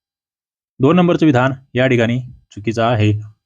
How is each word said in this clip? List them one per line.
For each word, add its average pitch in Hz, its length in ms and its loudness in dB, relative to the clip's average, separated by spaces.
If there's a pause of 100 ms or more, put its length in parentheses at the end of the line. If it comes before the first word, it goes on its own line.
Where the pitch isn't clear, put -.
(800)
दोन 143 160 2
नंबरचं 175 300 2
विधान 131 260 2 (220)
या 127 140 0
ठिकाणी 120 320 0 (320)
चुकीचं 110 320 -6
आहे. 107 380 0 (240)